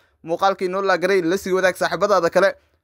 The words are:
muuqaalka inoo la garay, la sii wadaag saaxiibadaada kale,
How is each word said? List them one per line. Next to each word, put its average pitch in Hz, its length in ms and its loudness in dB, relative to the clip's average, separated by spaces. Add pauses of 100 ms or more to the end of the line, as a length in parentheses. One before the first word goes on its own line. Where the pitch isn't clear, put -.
(220)
muuqaalka 190 420 -2
inoo 185 180 -4
la 190 160 0
garay, 185 240 0
la 170 160 0
sii 196 140 -8
wadaag 185 220 0
saaxiibadaada 170 560 0
kale, 185 240 2 (300)